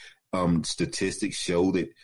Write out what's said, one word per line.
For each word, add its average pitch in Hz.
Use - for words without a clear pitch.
Um, 87
statistics -
show 90
that 85